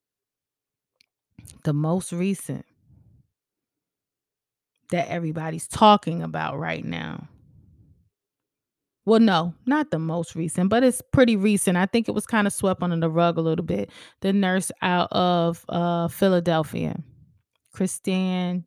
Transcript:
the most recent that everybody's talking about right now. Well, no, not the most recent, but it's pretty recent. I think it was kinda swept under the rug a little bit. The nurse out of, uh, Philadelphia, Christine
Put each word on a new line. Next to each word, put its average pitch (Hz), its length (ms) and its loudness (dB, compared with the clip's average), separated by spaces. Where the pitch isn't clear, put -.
the 156 100 -2
most 156 380 -2
recent 175 540 -4
that 170 180 -2
everybody's 160 600 -6
talking 202 520 4
about 160 380 -6
right 82 240 -6
now. - 460 -10
Well, 220 140 6
no, 175 340 4
not 294 260 0
the 160 80 0
most 160 340 -4
recent, 175 360 -2
but 226 120 2
it's 254 200 2
pretty 233 240 6
recent. 202 400 2
I 185 120 2
think 233 200 -2
it 208 60 -2
was 214 120 -4
kinda 202 240 0
swept 190 320 -2
under 175 160 -2
the 165 120 0
rug 170 280 2
a 165 40 0
little 160 240 0
bit. 175 240 -4
The 196 100 0
nurse 190 400 0
out 180 300 0
of, 175 560 2
uh, 175 400 -2
Philadelphia, 165 960 0
Christine 185 920 -2